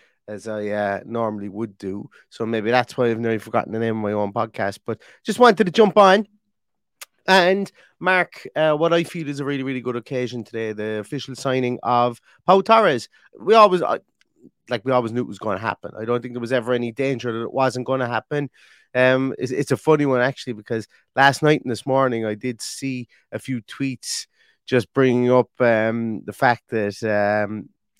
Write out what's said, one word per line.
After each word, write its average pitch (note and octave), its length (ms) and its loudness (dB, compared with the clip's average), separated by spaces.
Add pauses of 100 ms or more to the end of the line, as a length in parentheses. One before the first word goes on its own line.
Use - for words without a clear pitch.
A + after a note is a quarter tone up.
(260)
as G#2+ 220 -12
I, G#2+ 200 -6
uh, G#2 360 -2
normally G#2+ 460 -6
would G2+ 260 -8
do. G2 320 -10 (220)
So A2+ 160 -8
maybe A2+ 240 -2
that's B2 260 0
why A#2+ 140 2
I've A2+ 100 -2
nearly A2+ 160 -2
forgotten G#2+ 380 -4
the A2 40 -4
name A2+ 200 -2
of G#2+ 40 -6
my G#2 100 -2
own G#2 200 -2
podcast. A2+ 540 -4
But A2+ 160 -8 (200)
just A3 160 -4
wanted A3 280 6
to F3 40 -4
jump G#3+ 280 4
on. G3+ 280 6 (1000)
And F#3+ 420 4 (300)
Mark, F3+ 560 -2
uh, D#3 180 2
what E3 200 2
I E3+ 100 2
feel E3 240 -10
is C#3+ 120 -6
a C#3 40 -6
really, C#3 200 -4
really B2+ 180 -6
good A#2+ 140 -6
occasion A#2+ 480 -6
today, A2+ 280 -8
the G#2+ 280 -6
official C3 340 -10
signing C3 480 -2
of A#2+ 400 0 (240)
Pau F#3+ 160 4
Torres. G3 480 2 (280)
We C#3 140 0
always, F#3+ 300 6
uh, - 160 -2 (720)
like, A2+ 140 -4
we C3 80 -2
always A#2 200 0
knew A#2+ 80 -2
it - 60 -2
was G2+ 140 -14
gonna G2+ 180 -4
happen. G#2+ 400 -6
I A2 60 -10
don't A#2+ 180 -2
think B2 120 -12
there B2 60 -8
was A#2 120 -6
ever B2 200 0
any A#2+ 200 -2
danger B2+ 400 -4
that A2+ 100 -6
it - 100 -8
wasn't B2+ 320 -2
gonna C3 220 -2
happen. C3 420 -4 (460)
Um, C3 440 2
it's, A#2+ 140 -6
it's - 200 -2
a B2+ 40 0
funny D3+ 300 2
one, C3 140 0
actually, B2+ 340 -4
because A2 320 -8 (280)
last C#3 280 4
night D3+ 200 4
and B2+ 80 -6
this A2 140 -6
morning, C3 400 0
I G#2+ 100 -4
did A2+ 280 -8
see B2+ 460 -10 (240)
a A2 60 -6
few B2 240 -8
tweets - 680 -8 (360)
just - 280 0
bringing B2 380 4
up, B2+ 200 4 (100)
um, A2+ 640 0
the G#2 80 -12
fact - 360 0
that, G#2 340 -4
um, G#2 640 -2 (320)